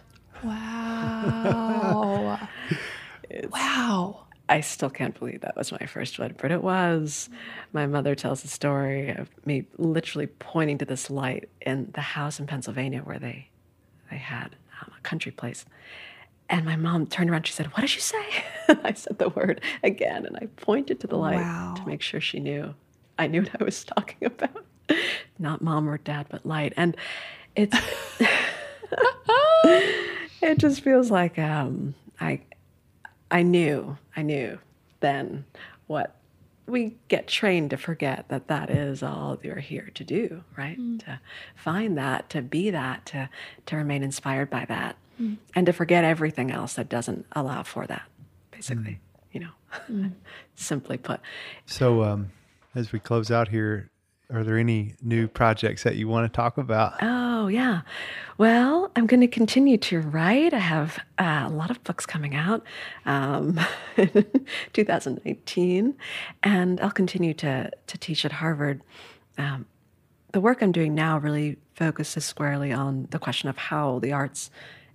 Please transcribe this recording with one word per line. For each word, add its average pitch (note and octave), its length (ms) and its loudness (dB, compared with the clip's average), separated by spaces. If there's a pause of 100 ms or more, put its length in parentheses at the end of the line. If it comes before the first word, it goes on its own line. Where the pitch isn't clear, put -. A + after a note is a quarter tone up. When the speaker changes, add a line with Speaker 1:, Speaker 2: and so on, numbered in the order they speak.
(440)
Speaker 1:
Wow. A3 2000 -2
Speaker 2:
<laughs> G3+ 60 -14 (800)
It's - 220 -10
Speaker 1:
Wow. A#3 720 -2 (220)
Speaker 2:
I D#3 140 4
still - 300 -4
can't - 260 -4
believe - 240 -8
that - 140 -8
was - 160 -6
my - 160 -8
first - 320 -8
word, A#2 200 -6
but C#3 120 -2
it F3 100 0
was. F3 680 0 (420)
My D3 160 0
mother C#3+ 260 2
tells C#3 300 -2
the - 60 -14
story C#3 600 -2
of - 200 -8 (160)
me C#3+ 200 0 (120)
literally D#3+ 500 -2
pointing D3+ 520 -2
to C#3+ 60 -4
this - 240 -6
light C3+ 400 -6 (120)
in - 320 -4
the D3 80 -6
house D3 380 -6
in C#3+ 60 -6
Pennsylvania C3+ 540 -6
where C#3 180 -10
they, C3+ 320 -12 (600)
they - 60 -10
had, C3 380 -10 (260)
um, - 140 -18
a - 60 -20
country - 300 -6
place. - 340 -10 (800)
And E3+ 180 2
my D#3+ 100 0
mom E3 320 0
turned E3+ 240 0
around, D#3+ 160 0
she - 60 -4
said, D#3 140 -6
"What G#3 140 -2
did C#4 140 0
you - 60 -6
say?" G#4+ 220 -4 (240)
<laughs> - 200 0
And D4+ 160 8
I G#3+ 100 0
said - 240 -8
the - 120 2
word - 320 0 (200)
again, - 460 0
and - 80 -12
I - 100 -10 (120)
pointed C4+ 420 0
to G#3 80 -8
the - 100 -2
light D#3+ 240 2
Speaker 1:
Wow. F3 360 -4
Speaker 2:
to F#3+ 100 -10
make D3 160 -6
sure - 180 -6
she - 180 -4
knew. C#3+ 360 -6 (420)
I - 100 2
knew E3 140 2
what - 200 -4
I - 20 2
was G3 220 -2
talking - 420 -4
about. - 360 -4 (760)
Not D#3 240 -4
mom D3+ 260 0
or D3+ 80 -4
dad, D3 320 -6
but - 160 -12
light. D3+ 320 -2
And E3+ 180 2 (600)
it's, G#3 200 4 (440)
<laughs> - 1500 4 (760)
it D#4 180 4
just C#4 220 4
feels B3+ 280 6
like, F3 300 2
um, D3 560 -2 (260)
I, D3 200 -2 (920)
I F3 100 6
knew, D3+ 560 2 (180)
I D#3+ 60 -4
knew C#3 380 -4 (400)
then C#3+ 460 -2 (420)
what - 280 -4 (520)
we A#3 280 -2 (120)
get - 200 0
trained F3 440 2
to C3+ 60 -2
forget, D3 520 -4
that C3 180 -4
that D#3 220 -2
is C#3+ 320 0
all C#3 400 -6
you're - 180 -10
here - 360 -10
to - 80 -12
do, F3 400 -4 (140)
right? D3 220 -8
Speaker 1:
Mm. A#3 260 -6
Speaker 2:
To C3 140 -12 (360)
find F#3 420 -2
that, C3 320 -2
to D3+ 140 -4
be D#3+ 260 0
that, C3 380 -4
to, C#3 220 -6 (360)
to - 100 -4
remain D3 280 -2
inspired C#3 460 -2
by B2 160 -4
that, - 300 -4 (260)
Speaker 1:
Mm. G#3+ 160 -2 (160)
Speaker 2:
and F3+ 140 4
to F3 60 6
forget F3 300 4
everything D#3 460 2
else - 240 -6
that - 160 -6
doesn't - 440 -4
allow C3+ 280 -2
for - 240 -8
that, - 160 -8 (480)
basically, A2 440 -8
Speaker 3:
Mm. G2 40 -10 (340)
Speaker 2:
you - 100 -10
know, E3 100 -12 (400)
Speaker 1:
Mm. G3 200 -2 (220)
Speaker 2:
<laughs> - 220 -20
simply C3 420 -6
put. - 220 -6 (480)
Speaker 3:
So, A#2 360 4
um, G2+ 280 0 (420)
as A#2+ 180 -4
we G#2+ 80 -4
close A#2 300 0
out A#2 200 4
here, G#2+ 420 -2 (420)
are A2+ 100 0
there A2 140 2
any A2+ 440 2
new A2+ 260 2
projects A2 560 2
that A2 120 4
you A2 120 -2
wanna A2+ 200 2
talk A#2+ 300 0
about? A2 440 2
Speaker 2:
Oh, A#3+ 460 0
yeah. A3 340 2 (560)
Well, B3 580 6
I'm A#3 100 6
gonna B3 220 10
continue A#3+ 500 6
to E3+ 240 2
write. F3+ 520 4
I B3 60 2
have, D#3+ 400 0 (200)
uh, D#3 260 2
a - 80 -4
lot D#3 180 -2
of B3+ 120 -6
books - 220 -6
coming D3 300 -4
out, F3+ 280 0 (420)
um, C#3+ 540 0 (200)
<laughs> - 180 -4
in G3+ 280 6 (480)
two G#3+ 100 4
thousand - 400 0
nineteen, F3+ 720 0 (460)
and F3+ 400 4
I'll G3 100 2
continue F3+ 440 2
to, C3+ 340 -2 (180)
to - 100 -12
teach - 280 -4
at D3 80 -2
Harvard. D3 480 0 (560)
Um, C#3+ 300 -4 (640)
the F#3+ 100 2
work B3 220 4
I'm G3 80 6
doing D#3+ 240 2
now D#3 240 2
really D3 380 -2 (180)
focuses D#3 500 -2
squarely C#3+ 480 -2
on C3+ 380 -2
the D#3+ 80 -4
question C3+ 300 -4
of C3 80 -6
how C#3+ 420 0
the A#2+ 140 0
arts C#3 360 -4 (460)